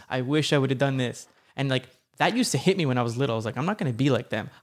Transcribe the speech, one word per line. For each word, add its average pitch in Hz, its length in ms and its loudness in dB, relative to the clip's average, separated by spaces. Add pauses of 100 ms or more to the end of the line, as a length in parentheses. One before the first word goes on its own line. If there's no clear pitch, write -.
I 131 120 -2
wish 147 320 0
I 147 60 6
would've 135 180 2
done 135 180 0
this." 123 320 -4 (300)
And, 135 100 -2
like, 131 220 -2 (300)
that 180 160 2
used 247 180 0
to 139 40 2
hit 190 200 2
me 165 100 0
when 123 100 2
I 123 60 2
was 117 120 -2
little. 123 200 0
I - 20 0
was 110 80 -4
like, 110 120 -6
"I'm 139 100 -4
not 214 100 -4
gonna 131 160 -2
be 135 160 2
like 120 200 2
them. 107 200 -4 (140)